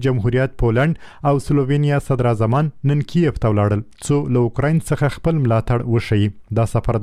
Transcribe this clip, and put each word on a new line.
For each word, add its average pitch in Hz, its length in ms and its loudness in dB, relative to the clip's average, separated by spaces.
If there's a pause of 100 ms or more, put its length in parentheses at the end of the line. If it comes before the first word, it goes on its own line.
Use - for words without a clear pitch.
جمهوریت، 127 580 0
پولنډ 127 680 0
او 143 160 2
سلووینیا 143 640 0
صدراعظمان 120 600 0 (240)
نن 147 220 0
کیف 165 320 2
ته 110 80 2
ولاړل، 104 320 2 (200)
څو 143 140 2 (160)
له 120 140 2
اوکراین 147 320 0
څخه 143 340 -2
خپل 165 300 -2
ملاتړ 117 500 0
وښیي. 107 340 0 (300)
دا 113 160 2
سفر 113 280 0